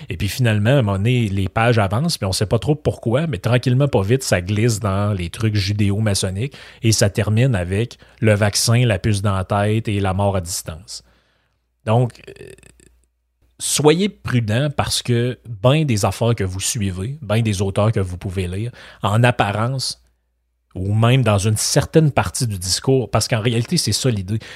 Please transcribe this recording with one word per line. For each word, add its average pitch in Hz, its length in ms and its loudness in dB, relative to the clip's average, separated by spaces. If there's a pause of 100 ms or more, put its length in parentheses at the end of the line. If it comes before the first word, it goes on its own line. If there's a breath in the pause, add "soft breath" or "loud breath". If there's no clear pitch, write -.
Et 98 80 -8
puis 98 120 -4
finalement, 110 420 2
à 143 40 4
un 139 80 4
moment 101 140 0
donné, 117 320 2
les 95 200 -2
pages 113 300 2
avancent, 110 380 0
puis 104 100 -4
on 95 60 -2
sait 104 140 -2
pas 117 120 0
trop 147 160 0
pourquoi, 123 520 -2
mais 143 120 -4
tranquillement, 123 500 2
pas 113 140 2
vite, 120 200 2
ça 92 180 0
glisse 104 400 0
dans 104 320 0
les 87 180 -4
trucs 110 260 -2
judéo-maçonniques 101 1000 0 (260 loud breath)
et 113 100 4
ça 104 180 2
termine 113 440 2
avec 95 440 -4 (220 loud breath)
le 110 140 4
vaccin, 113 520 2
la 101 120 2
puce 104 220 0
dans 101 140 0
la 92 100 -2
tête 107 440 0
et 101 120 0
la 95 140 0
mort 98 220 0
à 95 40 0
distance. - 640 -12 (800)
Donc, 117 440 0
euh, - 160 -18 (1120)
soyez 160 500 2
prudents 123 680 -2
parce - 280 -4
que 120 440 -2
ben 123 380 2
des 104 220 0
affaires 113 280 0
que 101 100 -2
vous 92 160 -6
suivez, 98 600 -4
ben 110 220 0
des 104 180 0
auteurs 104 320 0
que 104 80 0
vous 90 160 -4
pouvez 90 320 -6
lire, 107 240 -8 (300 loud breath)
en 104 200 2
apparence, 123 800 0 (720)
ou 95 180 -4
même 117 300 4
dans 107 160 4
une 110 180 2
certaine 151 540 2
partie - 380 -2
du 101 100 -6
discours, 107 500 0
parce - 200 0
qu'en 117 120 0
réalité, 117 360 0
c'est 110 160 0
ça - 180 0
l'idée, 104 300 -4 (160 loud breath)